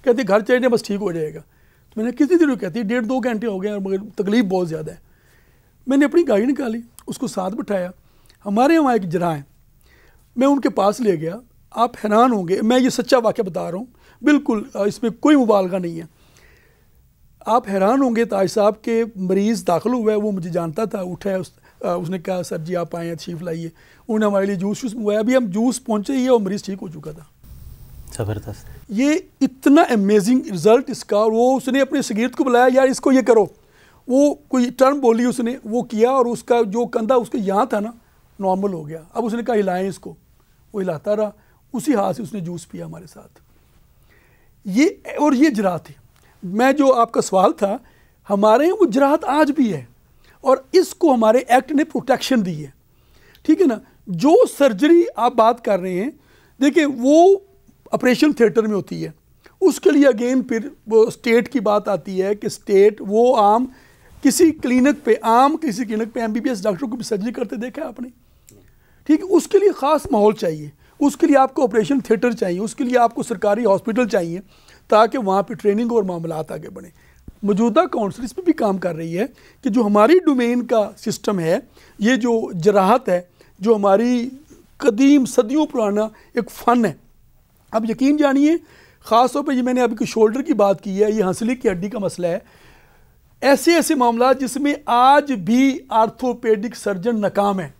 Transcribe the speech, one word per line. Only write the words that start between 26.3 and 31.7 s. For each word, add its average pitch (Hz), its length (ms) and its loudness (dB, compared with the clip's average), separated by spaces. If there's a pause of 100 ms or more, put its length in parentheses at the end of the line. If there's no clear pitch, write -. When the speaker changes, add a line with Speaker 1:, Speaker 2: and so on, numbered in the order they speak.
Speaker 1:
मरीज़ 196 220 -6
ठीक 190 160 -10
हो 196 100 -14
चुका 156 240 -16
था। 160 160 -20 (880)
Speaker 2:
ज़बरदस्त। 104 480 -8 (260)
Speaker 1:
ये 285 380 -2 (120)
इतना 294 420 4
अमेजिंग 214 580 2 (100)
रिजल्ट 214 380 2
इसका। 208 280 -4
और 220 140 2
वो, 247 260 2
उसने 262 220 -2